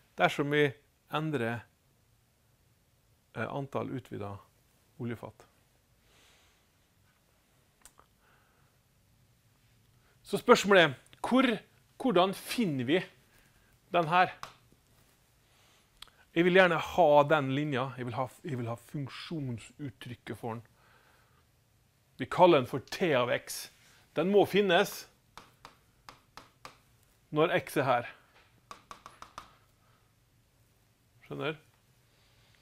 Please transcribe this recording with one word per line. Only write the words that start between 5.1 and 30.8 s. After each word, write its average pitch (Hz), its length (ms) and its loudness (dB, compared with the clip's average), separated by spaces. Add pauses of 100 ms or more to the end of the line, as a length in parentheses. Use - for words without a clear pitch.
Så - 180 -6
spørsmålet 196 440 6
er, 135 100 0 (260)
hvor, 262 280 2 (520)
hvordan 190 340 2
finner 139 540 -4
vi 175 140 2 (880)
den 170 160 0
her? 180 240 2 (2000)
Jeg 170 140 2
vil 180 100 4
gjerne 175 240 6
ha 165 300 2 (180)
den 143 240 0
linja. 135 460 -4
Jeg 123 100 -8
vil 110 80 -10
ha, 131 80 -4 (200)
jeg 147 120 -8
vil 117 140 -8
ha 117 60 -8 (120)
funksjonsuttrykket 127 1500 -12
for 113 160 -10
den. 117 80 -14 (1500)
Vi 135 80 -8
kaller 165 380 4
den 120 80 -10
for 131 180 -6
T 175 240 -4
av 123 160 0
X. - 380 -8 (500)
Den 180 160 -2
må 190 160 6
finnes 190 540 0 (2250)
når 156 300 0
X - 180 -6
er 139 80 0
her. 123 240 0 (3250)